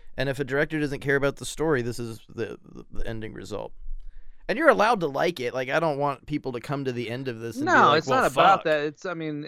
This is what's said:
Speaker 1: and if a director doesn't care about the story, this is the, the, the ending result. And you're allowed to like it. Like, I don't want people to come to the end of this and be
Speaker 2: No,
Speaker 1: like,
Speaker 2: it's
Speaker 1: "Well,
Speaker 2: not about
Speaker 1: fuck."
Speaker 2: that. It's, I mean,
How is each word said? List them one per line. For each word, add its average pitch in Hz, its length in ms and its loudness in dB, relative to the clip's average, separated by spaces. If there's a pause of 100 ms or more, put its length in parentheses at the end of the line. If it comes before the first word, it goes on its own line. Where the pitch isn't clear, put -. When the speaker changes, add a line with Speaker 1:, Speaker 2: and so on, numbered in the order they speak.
(160)
Speaker 1:
and 131 120 -2
if 131 120 -4
a 143 40 0
director 147 360 -2
doesn't 143 200 -4
care 143 160 0
about 139 200 0
the 127 100 -10
story, 147 360 0
this 120 180 -6
is 117 280 -8
the, 110 360 -8
the, - 260 -18
the 110 160 0
ending 110 260 -6
result. 104 400 -10 (760)
And 196 120 -4
you're 311 100 6
allowed 214 320 6
to 165 60 -2
like 147 340 0
it. 120 140 -4
Like, 127 160 -2
I 151 100 2
don't 156 160 0
want 143 300 -2
people 143 260 -4
to 120 80 -6
come 139 240 -6
to 127 80 -2
the 120 160 -4
end 131 200 -6
of 113 120 -8
this 117 160 -8
and 277 80 -4
be 370 80 2
Speaker 2:
No, 226 160 8
Speaker 1:
like, 151 120 6
Speaker 2:
it's - 60 -8
Speaker 1:
"Well, 254 140 4
Speaker 2:
not 180 100 4
about 170 280 6
Speaker 1:
fuck." - 60 -6
Speaker 2:
that. 156 200 2
It's, 151 220 -6
I 180 80 -4
mean, 156 340 -6